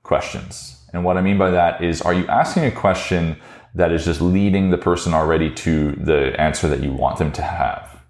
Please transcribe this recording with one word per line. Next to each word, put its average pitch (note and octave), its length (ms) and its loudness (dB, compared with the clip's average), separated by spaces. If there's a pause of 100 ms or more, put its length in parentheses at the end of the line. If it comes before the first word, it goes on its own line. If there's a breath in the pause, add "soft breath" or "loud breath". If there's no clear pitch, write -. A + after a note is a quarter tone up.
questions? - 880 -6
And F2 120 -4
what F2+ 120 2
I F2+ 40 0
mean G2 160 2
by F#2+ 140 4
that E2+ 300 2
is, E2+ 200 -2
are F2 120 0
you F2+ 140 0
asking D#3 380 0
a A#2+ 60 0
question F2 640 -2 (360 loud breath)
that E2+ 200 2
is D#2+ 100 0
just E2 180 0
leading F#2+ 480 4
the F2+ 80 4
person F2 360 0
already D#2+ 380 2
to D2+ 420 0
the D2 460 0
answer D#2 280 0
that C#2 140 0
you C#2 100 -2
want C2+ 260 -2
them D2+ 140 0
to - 100 -8
have? - 560 -6 (120)